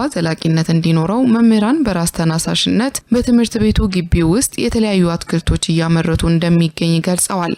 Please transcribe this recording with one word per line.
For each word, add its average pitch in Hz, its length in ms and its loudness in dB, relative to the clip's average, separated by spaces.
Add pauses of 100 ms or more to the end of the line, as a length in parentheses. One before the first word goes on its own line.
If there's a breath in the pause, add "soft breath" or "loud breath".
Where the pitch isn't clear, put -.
ዘላቂነት 165 460 -2 (100)
እንዲኖረው 165 600 0
መምህራን 226 540 2
በራስ 175 320 0
ተናሳሽነት 170 840 -2 (120)
በትምህርት 233 500 2
ቤቱ 214 320 2
ግቢ 175 360 0
ውስጥ 185 320 0
የተለያዩ 220 500 0
አትክልቶች 165 600 -2
እያመረቱ 165 600 0
እንደሚገኝ 170 760 0
ገልጸዋል። 180 580 -4